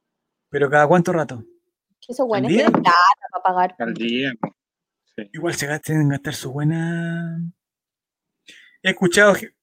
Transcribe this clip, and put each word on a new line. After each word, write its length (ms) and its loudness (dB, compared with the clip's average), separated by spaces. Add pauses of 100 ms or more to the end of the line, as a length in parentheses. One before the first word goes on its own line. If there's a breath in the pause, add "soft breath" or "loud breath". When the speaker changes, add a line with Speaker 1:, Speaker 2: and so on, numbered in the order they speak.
(500)
Speaker 1:
¿Pero 200 0
cada 180 4
cuánto 260 2
rato? 300 -6 (580)
Speaker 2:
Que 100 -20
esos 140 -2
Speaker 1:
¿Al 40 -6
Speaker 2:
weones 200 -2
Speaker 1:
día? 160 2
Speaker 2:
tienen 180 2
plata 120 6 (360)
pa' 100 -8
pagar. 380 0
Speaker 3:
Al 140 -6
día, 460 -4
po. 140 -8 (600)
Sí. 180 -14
Speaker 1:
Igual 200 -6
se 140 -4
gasten 340 -2
en 80 2
gastar 240 -4
su 180 -10
buena. 880 -4 (1400 soft breath)
He 60 0
escuchado, 460 4
he 160 -12 (120)